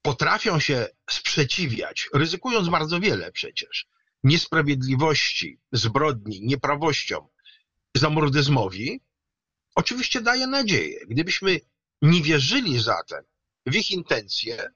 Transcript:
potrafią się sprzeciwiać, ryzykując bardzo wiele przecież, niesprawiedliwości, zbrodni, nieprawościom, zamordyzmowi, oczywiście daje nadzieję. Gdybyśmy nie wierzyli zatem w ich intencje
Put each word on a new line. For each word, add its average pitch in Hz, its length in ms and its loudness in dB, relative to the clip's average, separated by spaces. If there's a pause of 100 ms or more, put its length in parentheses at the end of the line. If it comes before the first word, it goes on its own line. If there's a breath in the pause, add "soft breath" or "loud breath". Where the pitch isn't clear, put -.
potrafią 165 580 0
się 127 280 0 (220)
sprzeciwiać, - 1040 -2
ryzykując 175 560 0
bardzo 165 300 0
wiele 110 320 0
przecież, - 560 -10 (360)
niesprawiedliwości, 143 1400 2 (120)
zbrodni, 113 680 0
nieprawościom, 135 880 -2 (680 soft breath)
zamordyzmowi, 143 1040 2 (760)
oczywiście 240 460 -2
daje 254 260 0
nadzieję. 202 600 0
Gdybyśmy 165 520 0 (420)
nie 165 200 6
wierzyli 151 580 2
zatem 87 440 -2 (420)
w 131 100 -2
ich 220 160 0
intencje 117 840 -4